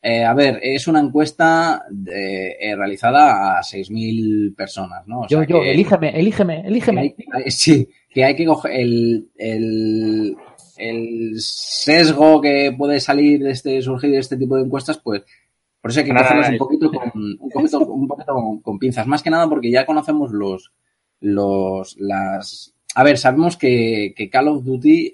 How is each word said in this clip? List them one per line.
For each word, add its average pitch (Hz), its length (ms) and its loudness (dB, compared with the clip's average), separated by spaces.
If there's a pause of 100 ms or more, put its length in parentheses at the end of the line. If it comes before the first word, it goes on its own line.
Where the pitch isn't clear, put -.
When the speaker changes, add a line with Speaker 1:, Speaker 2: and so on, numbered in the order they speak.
Speaker 1:
Eh, 117 240 0
a 117 80 4
ver, 131 300 4
es 139 260 -2
una 156 120 4
encuesta 160 880 2
de, 95 680 -6
eh, 107 160 -4
realizada 101 840 -2
a - 40 -4
seis 98 280 -10
mil 110 640 -4
personas, 92 500 -12
¿no? 117 140 -10
O 110 80 -10
Speaker 2:
Yo, 151 120 2
Speaker 1:
sea 156 60 0
Speaker 2:
yo, 170 140 2
Speaker 1:
que - 120 0
Speaker 2:
elígeme, 165 460 2
elígeme, 180 480 0
elígeme. 196 480 0
Speaker 1:
que - 160 -20
hay, 131 200 -4
sí, 139 400 4 (180)
que 131 160 2
hay 135 100 4
que 160 120 -2
coger 156 340 0
el, 117 560 0
el, 110 1000 -2 (420)
el 113 640 -6
sesgo 156 1000 4
que 139 380 2
puede 143 220 0
salir 143 420 2
de 139 80 0
este, 131 320 -4
surgir 131 300 -2
de 135 80 2
este 131 180 -6
tipo 131 180 0
de 135 60 2
encuestas, 135 360 -4
pues, 104 240 -6 (600)
por 117 80 -6
eso 135 100 2
hay - 60 2
que - 60 0
Speaker 2:
No, 123 80 4
no, - 20 6
Speaker 1:
cogerlos 123 240 4
Speaker 2:
no, - 20 2
Speaker 1:
un 127 60 2
Speaker 2:
es 117 60 -2
Speaker 1:
poquito 151 320 0
con, 117 300 -6 (180)
un - 100 -10
poquito, 302 280 -2 (140)
un 135 160 -4
poquito 143 240 -6
con, 113 280 -4
con 101 180 -8
pinzas. 120 280 -2
Más 143 160 -2
que 160 80 -2
nada 165 180 2
porque 127 220 0
ya 127 140 4
conocemos 151 460 -2
los, 98 420 -6 (480)
los, 98 800 -2
las, 98 720 -6 (220)
a 123 80 4
ver, 139 160 6
sabemos 156 380 2
que, 113 600 0
que 104 140 -8
Call 135 160 2
of 147 160 0
Duty 131 520 2